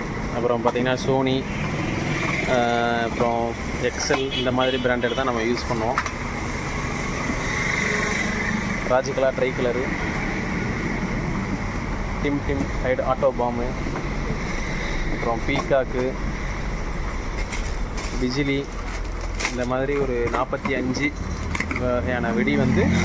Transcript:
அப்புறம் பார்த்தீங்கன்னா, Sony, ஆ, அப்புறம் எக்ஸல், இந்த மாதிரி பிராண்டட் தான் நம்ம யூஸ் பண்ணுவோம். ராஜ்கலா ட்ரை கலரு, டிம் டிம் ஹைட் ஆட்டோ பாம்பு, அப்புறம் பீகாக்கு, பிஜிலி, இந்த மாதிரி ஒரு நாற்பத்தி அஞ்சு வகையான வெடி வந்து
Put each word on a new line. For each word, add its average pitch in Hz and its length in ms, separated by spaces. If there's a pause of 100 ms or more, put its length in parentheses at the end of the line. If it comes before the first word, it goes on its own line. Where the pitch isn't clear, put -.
(360)
அப்புறம் 120 300
பார்த்தீங்கன்னா, 123 320 (100)
Sony, 135 360 (1080)
ஆ, 127 40 (480)
அப்புறம் 117 480 (300)
எக்ஸல், 135 560
இந்த 127 140
மாதிரி 127 260
பிராண்டட் 123 360
தான் 135 120
நம்ம 120 160
யூஸ் 117 300
பண்ணுவோம். 120 260 (3000)
ராஜ்கலா 131 500
ட்ரை 127 200
கலரு, 123 240 (2500)
டிம் 143 240
டிம் 139 180 (200)
ஹைட் 127 140
ஆட்டோ 131 380
பாம்பு, 120 260 (1500)
அப்புறம் 117 340
பீகாக்கு, 131 640 (2000)
பிஜிலி, 139 440 (840)
இந்த 123 140
மாதிரி 131 280
ஒரு 123 400
நாற்பத்தி 131 420
அஞ்சு 127 360 (680)
வகையான 123 500
வெடி 113 280
வந்து 131 300 (180)